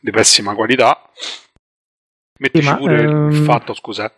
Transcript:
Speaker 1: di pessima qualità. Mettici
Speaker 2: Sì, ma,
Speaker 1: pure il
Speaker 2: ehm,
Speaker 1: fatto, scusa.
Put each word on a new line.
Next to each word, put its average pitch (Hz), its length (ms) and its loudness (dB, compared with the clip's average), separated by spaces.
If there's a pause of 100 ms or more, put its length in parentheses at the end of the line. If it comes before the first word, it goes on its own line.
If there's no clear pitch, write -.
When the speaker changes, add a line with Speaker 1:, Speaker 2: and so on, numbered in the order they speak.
Speaker 1:
di - 80 -6
pessima 101 440 0
qualità. 117 460 2 (1400)
Mettici 143 260 0
Speaker 2:
Sì, 139 60 0
ma, 139 60 0
Speaker 1:
pure 139 240 0
il 151 80 0
Speaker 2:
ehm, 151 360 0
Speaker 1:
fatto, 120 300 -2
scusa. 107 440 -10